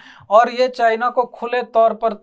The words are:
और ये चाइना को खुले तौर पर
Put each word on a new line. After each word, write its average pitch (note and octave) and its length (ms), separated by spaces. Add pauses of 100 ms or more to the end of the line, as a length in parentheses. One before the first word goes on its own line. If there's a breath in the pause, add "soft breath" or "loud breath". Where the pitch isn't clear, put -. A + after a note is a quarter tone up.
(320 loud breath)
और A3 200
ये B3+ 200
चाइना A#3 400
को B3 140
खुले A#3 400
तौर A3+ 320
पर G#3+ 260